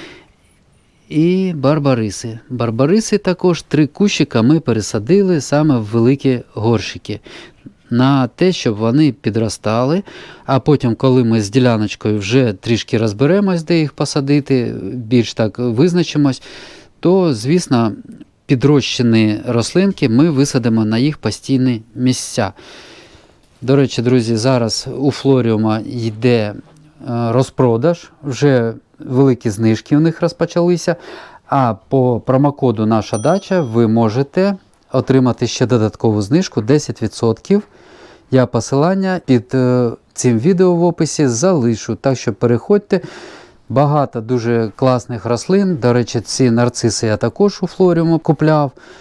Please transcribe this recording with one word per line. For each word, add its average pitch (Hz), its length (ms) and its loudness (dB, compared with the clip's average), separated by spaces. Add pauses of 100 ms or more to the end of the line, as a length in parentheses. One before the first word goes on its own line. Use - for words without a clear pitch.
(1080)
І 180 480 0
барбариси. 127 800 -2 (100)
Барбариси 131 680 0
також, 180 440 -2
три - 240 0
кущика 147 560 0
ми 147 180 4
пересадили 135 800 0
саме 147 380 2
в 110 40 -2
великі 117 580 0 (140)
горщики. 110 640 -4 (680)
На 131 360 2
те, 180 260 0
щоб 113 240 -4
вони 120 360 2
підростали. 113 920 -2 (440)
А 131 140 0
потім, 131 340 0
коли 127 300 2
ми 113 180 2
з 98 80 -8
діляночкою 107 680 0
вже 110 340 0
трішки 113 460 -2
розберемось, 160 640 0
де 170 160 0
їх 151 140 -2
посадити, 139 920 -2
більш 113 520 -2
так 110 240 -2
визначимось, 143 840 0 (580)
то, 175 340 2
звісно, 117 580 0 (540)
підрощені 120 1000 2
рослинки 147 640 0
ми 135 220 4
висадимо 123 540 0
на 110 140 -2
їх 147 200 0
постійні 123 640 -2 (120)
місця. 127 580 -2 (1080)
До 131 140 2
речі, 131 260 0
друзі, 117 340 0
зараз 120 520 -2 (100)
у 139 120 0
флоріума 110 760 0
йде, 113 680 -2
е, - 0 - (540)
розпродаж. 120 1000 -2 (120)
Вже 123 520 0 (260)
великі 131 500 0
знижки 110 460 0
в 147 40 4
них 160 200 0
розпочалися. 170 760 -2 (520)
А 131 260 0 (140)
по 127 320 0
промокоду 131 640 0
«Наша 110 320 -2
дача» 180 420 -2
ви 117 280 0
можете 131 680 0 (360)
отримати 127 540 2
ще - 200 -2
додаткову 107 560 0
знижку 127 400 -2
десять 127 400 -2
відсотків. 113 600 -2 (680)
Я 127 160 4
посилання 151 800 -2
під, 123 280 0
е, 123 360 2 (220)
цим 120 260 0
відео 180 360 2
в 170 100 0
описі 160 440 0
залишу, 120 640 0
так 135 240 -2
що - 140 -4
переходьте. 170 680 0 (680)
Багато 139 520 0
дуже 113 560 -2
класних 123 480 0
рослин. 180 520 0
До 120 160 2
речі, 120 280 0
ці 127 300 0
нарциси 120 560 0
я 107 100 0
також 190 460 0
у 185 40 -2
Флоріуму 165 520 2
купляв. 151 540 0 (280)